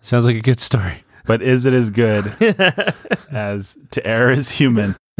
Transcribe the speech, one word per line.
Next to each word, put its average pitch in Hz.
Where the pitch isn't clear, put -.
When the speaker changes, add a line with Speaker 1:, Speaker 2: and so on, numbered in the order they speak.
Speaker 1:
Sounds 120
like 120
a 110
good 120
story. 92
Speaker 2:
But 113
is 127
it 131
as 120
good 107
Speaker 3:
<laughs> 196
Speaker 2:
as 101
To -
Err 113
Is 131
Human? 110